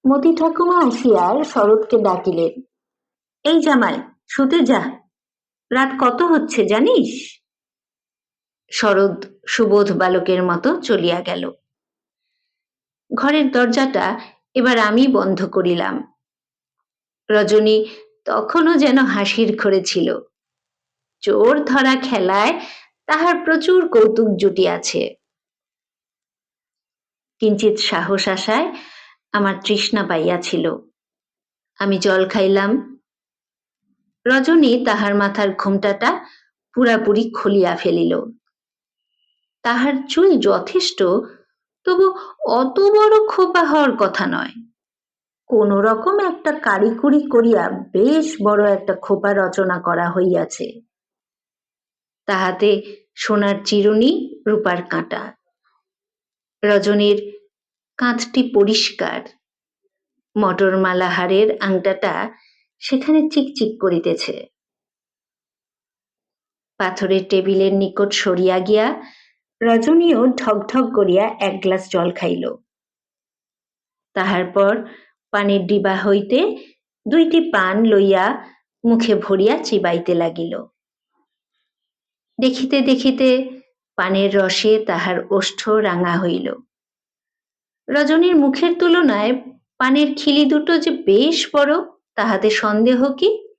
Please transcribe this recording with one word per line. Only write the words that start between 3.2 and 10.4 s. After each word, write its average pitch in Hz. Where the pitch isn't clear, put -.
"এই 311
জামাই, 254
শুতে 269
যা, 254
রাত 269
কত 247
হচ্ছে 294
জানিস?" 254
শরৎ 196
সুবোধ 202
বালকের 185